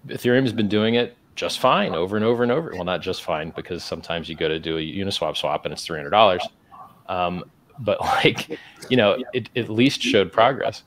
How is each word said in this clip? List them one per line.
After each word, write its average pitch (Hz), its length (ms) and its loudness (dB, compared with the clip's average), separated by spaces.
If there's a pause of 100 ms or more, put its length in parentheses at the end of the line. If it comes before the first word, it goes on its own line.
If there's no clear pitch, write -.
Ethereum 123 360 2
has 113 100 -2
been 107 160 0
doing 107 260 2
it 120 220 0 (180)
just - 240 -6
fine 170 340 2
over 90 220 -2
and 107 100 2
over 120 180 2
and 120 80 2
over. 160 220 -2
Well, 90 100 -8
not 90 180 -2
just 92 220 -6
fine, 80 320 -4
because 82 280 -8
sometimes 82 460 -6
you 80 60 -8
go 80 120 -2
to 80 120 0
do 80 180 -4
a 80 40 -4
Uniswap 80 560 -4
swap 76 280 -2
and 76 80 -6
it's - 120 -12
three 82 120 -6
hundred 71 140 -6
dollars. 101 340 6 (640)
Um, 90 360 -2 (360)
but 101 220 0
<laughs> - 0 -
like, - 580 0 (300)
you 127 80 4
know, 107 260 4 (100)
it 120 220 -4
at 117 140 -2
least 120 320 2
showed 98 300 2
progress. 117 560 2